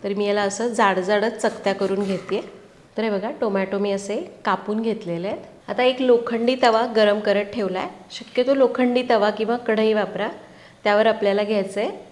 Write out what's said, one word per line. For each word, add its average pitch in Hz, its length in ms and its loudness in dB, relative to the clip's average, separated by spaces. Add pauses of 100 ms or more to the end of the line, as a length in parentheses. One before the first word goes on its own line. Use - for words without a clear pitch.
तर 202 100 -4
मी 208 120 0
याला 202 160 0
असं 202 260 -2
जाडजाडच 208 720 0
चकत्या 202 300 -2
करून 196 300 -2
घेते. 190 420 -4 (520)
तर 214 60 -2
हे 226 80 -2
बघा, 202 200 -2
टोमॅटो 196 480 -2
मी 202 140 0
असे 202 400 -6 (120)
कापून 208 380 -2
घेतलेले 175 460 -4
आहेत. 294 100 -6 (300)
आता 226 140 -2
एक 254 180 2
लोखंडी 233 640 2
तवा 233 240 4 (100)
गरम 214 240 4
करत 208 240 0
ठेवला 190 340 -4
आहे. - 100 -6 (240)
शक्यतो 254 420 -2
लोखंडी 247 560 2
तवा 208 200 4
किंवा 220 260 -2
कढई 220 360 2
वापरा. 202 360 -2 (560)
त्यावर 208 220 6
आपल्याला 208 360 2
घ्यायचं 208 380 -2
आहे 294 100 -2 (220)